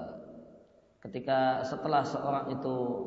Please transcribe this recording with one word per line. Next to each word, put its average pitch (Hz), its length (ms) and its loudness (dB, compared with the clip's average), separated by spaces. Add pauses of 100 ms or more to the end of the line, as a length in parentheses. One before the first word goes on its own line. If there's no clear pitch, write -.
(1080)
ketika 131 560 2
setelah 147 400 2
seorang 139 560 -2
itu 131 160 -2 (320)